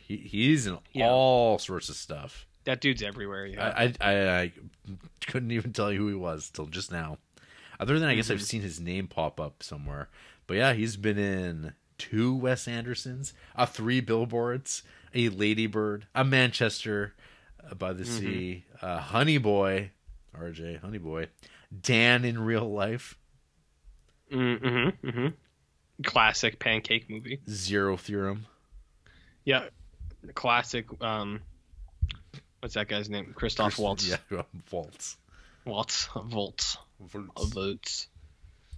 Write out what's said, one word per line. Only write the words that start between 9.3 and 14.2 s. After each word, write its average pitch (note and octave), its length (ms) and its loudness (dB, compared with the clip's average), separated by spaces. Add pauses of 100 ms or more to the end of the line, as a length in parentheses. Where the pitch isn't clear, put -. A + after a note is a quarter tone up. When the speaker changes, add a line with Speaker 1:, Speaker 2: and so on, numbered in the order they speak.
Speaker 1:
up D2 240 -8
somewhere. C#2+ 460 -8 (380)
But F2+ 100 -2
yeah, C3 160 6
he's A2 240 0
been G#2 200 2
in F2+ 560 -2 (240)
two A#2 380 0
Wes B2+ 320 -2
Andersons, B2 640 -6 (220)
uh, B2 100 4
three A#2+ 360 2
Billboards, A#2 840 0 (300)